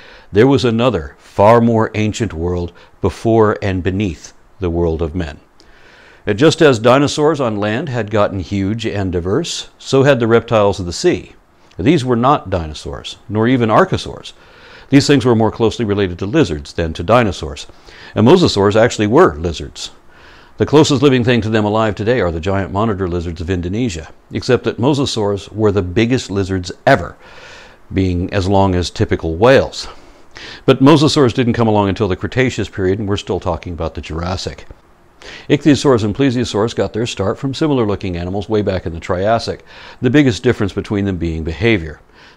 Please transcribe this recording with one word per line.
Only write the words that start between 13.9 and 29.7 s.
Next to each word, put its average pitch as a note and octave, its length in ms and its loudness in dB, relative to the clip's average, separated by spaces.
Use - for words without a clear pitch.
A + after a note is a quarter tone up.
These C3 160 6
things C#3 180 4
were A#2+ 120 4
more A2 160 2
closely A2+ 320 -2
related G2 340 -2
to G2 80 -6
lizards G2 460 -2
than E2 220 -4
to - 80 -8
dinosaurs. F2+ 640 -2
And G#2+ 120 4
mosasaurs A#2 480 4
actually A2 320 2
were A2+ 300 4
lizards. D#2+ 560 -8
The - 100 -2
closest C#3+ 360 4
living B2+ 200 4
thing A#2+ 200 2
to G#2+ 80 -4
them A2 140 2
alive G#2+ 300 0
today A2+ 260 -2
are F2 120 0
the D#2+ 80 -6
giant G2 320 -4
monitor G2 340 -2
lizards E2+ 340 -6
of E2 80 -6
Indonesia, F#2 600 -4
except A#2+ 320 0
that - 140 -4
mosasaurs A2 760 -2
were G#2+ 180 0
the G2 120 0
biggest A2 500 -2
lizards F#2+ 400 -4
ever, G#2+ 320 -2
being F#2 400 -2
as F#2+ 140 -2
long G2 260 2
as F2+ 160 -2
typical E2+ 460 -4
whales. A#2+ 500 2